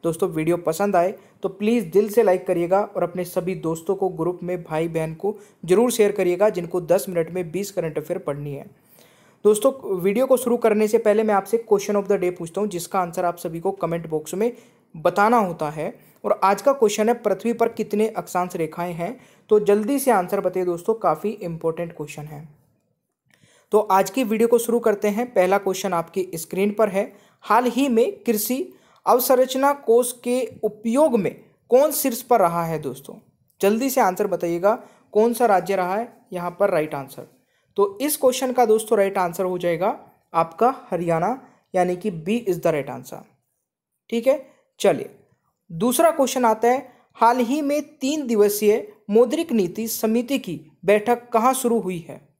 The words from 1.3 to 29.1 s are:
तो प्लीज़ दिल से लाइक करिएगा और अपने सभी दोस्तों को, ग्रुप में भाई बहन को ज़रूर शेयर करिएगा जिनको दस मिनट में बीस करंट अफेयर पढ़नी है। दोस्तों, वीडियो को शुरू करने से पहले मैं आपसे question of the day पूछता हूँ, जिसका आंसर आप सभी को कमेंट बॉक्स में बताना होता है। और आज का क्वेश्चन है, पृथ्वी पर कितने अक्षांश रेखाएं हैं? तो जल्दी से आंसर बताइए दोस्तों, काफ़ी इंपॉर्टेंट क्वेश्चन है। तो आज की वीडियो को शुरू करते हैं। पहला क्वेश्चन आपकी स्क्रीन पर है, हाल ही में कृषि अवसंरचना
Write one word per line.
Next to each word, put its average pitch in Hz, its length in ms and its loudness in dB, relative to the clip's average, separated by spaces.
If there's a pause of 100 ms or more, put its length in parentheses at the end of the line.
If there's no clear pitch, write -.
तो 190 60 -2
प्लीज़ 214 360 0
दिल 202 240 2
से 220 140 4
लाइक 185 240 2
करिएगा 180 340 0
और 196 220 -4
अपने 175 220 -4
सभी 180 300 -4
दोस्तों 165 400 -4
को, 190 140 -2
ग्रुप 170 340 -4
में 175 200 -6
भाई 160 240 -4
बहन 160 260 -4
को 202 220 -6 (300)
ज़रूर 214 260 4
शेयर 208 200 4
करिएगा 180 380 2
जिनको 175 320 -4
दस 175 280 2
मिनट 170 220 -2
में 175 200 -6
बीस 196 200 -6
करंट 160 260 -4
अफेयर 156 220 -6
पढ़नी 147 340 -6
है। 143 160 -14 (760)
दोस्तों, 214 280 4 (220)
वीडियो 196 320 2
को 254 100 6
शुरू 240 200 0
करने 214 300 2
से 220 100 2
पहले 220 260 4
मैं 214 100 2
आपसे 202 400 0
question 202 280 0
of 185 100 -2
the 196 80 2
day 180 180 -2
पूछता 170 240 -6
हूँ, 214 60 -2
जिसका 175 320 -4
आंसर 175 260 -4
आप 175 120 -2
सभी 165 220 -8
को 190 120 -2
कमेंट 170 380 -6
बॉक्स 156 240 -6
में 220 180 -2 (440)
बताना 202 420 2
होता 170 320 -2
है। 156 400 -10 (140)
और 202 200 0
आज 196 180 2
का 277 120 2
क्वेश्चन 220 360 2
है, 240 40 2
पृथ्वी 226 400 -2
पर 233 140 0
कितने 214 400 -2
अक्षांश 180 480 -6
रेखाएं 170 380 -6
हैं? 170 260 -8 (300)
तो 214 100 6
जल्दी 208 400 2
से 277 120 2
आंसर 196 280 0
बताइए 185 260 -2
दोस्तों, 175 280 -2
काफ़ी 208 380 0
इंपॉर्टेंट 170 680 -6
क्वेश्चन 147 260 -12
है। 151 240 -16 (1200)
तो 214 80 4
आज 190 300 2
की 262 140 -2
वीडियो 220 240 0
को 240 100 4
शुरू 233 220 0
करते 208 280 0
हैं। 233 260 -2
पहला 190 240 2
क्वेश्चन 190 360 -2
आपकी 175 420 -4
स्क्रीन 190 380 -2
पर 214 160 2
है, 202 240 -4 (280)
हाल 233 240 2
ही 247 240 0
में 233 220 2 (120)
कृषि 240 500 -2 (320)
अवसंरचना 254 680 4